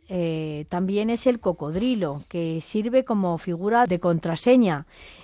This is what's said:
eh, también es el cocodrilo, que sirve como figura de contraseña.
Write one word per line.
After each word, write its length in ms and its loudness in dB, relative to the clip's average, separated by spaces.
eh, 640 -4
también 380 0
es 200 0
el 100 2
cocodrilo, 920 -2
que 320 -4
sirve 440 0
como 340 0
figura 480 0
de 140 0
contraseña. 880 2